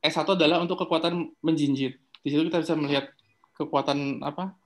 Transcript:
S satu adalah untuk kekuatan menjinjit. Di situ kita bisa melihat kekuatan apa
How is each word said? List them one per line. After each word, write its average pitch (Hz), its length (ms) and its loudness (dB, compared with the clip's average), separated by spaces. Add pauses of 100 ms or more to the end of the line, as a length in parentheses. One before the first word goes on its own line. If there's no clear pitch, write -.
S 156 120 0
satu 170 200 2
adalah 170 240 4
untuk 175 240 -2
kekuatan 170 560 -2
menjinjit. 139 560 0 (240)
Di - 160 -6
situ 151 160 4
kita 175 80 2
bisa 160 160 0
melihat 143 360 -2 (440)
kekuatan 139 720 -2
apa 180 280 -8 (100)